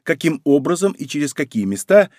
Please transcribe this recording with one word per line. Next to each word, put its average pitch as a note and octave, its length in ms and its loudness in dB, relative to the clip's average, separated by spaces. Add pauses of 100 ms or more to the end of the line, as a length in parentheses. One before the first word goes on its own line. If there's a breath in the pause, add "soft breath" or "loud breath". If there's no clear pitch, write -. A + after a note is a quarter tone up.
каким D#3+ 420 -2
образом D#3 480 2
и C#3+ 140 -12
через C#3+ 280 -6
какие A#2+ 300 -4
места F#3 540 2